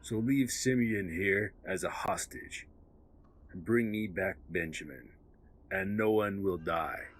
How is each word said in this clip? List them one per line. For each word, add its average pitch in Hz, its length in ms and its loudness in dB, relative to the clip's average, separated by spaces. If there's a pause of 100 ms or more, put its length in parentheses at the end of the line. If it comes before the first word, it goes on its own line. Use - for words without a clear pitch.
So - 160 -6
leave 127 340 2
Simeon 113 600 2
here 98 420 2 (120)
as 95 200 -4
a - 60 0
hostage, - 760 -6 (840)
and 90 120 -10
bring 117 260 4
me 107 160 -2
back 95 300 -2 (120)
Benjamin, 78 600 -6 (600)
and 95 260 -2
no 107 140 4
one 104 320 4
will 95 160 0
die. 80 500 -2 (120)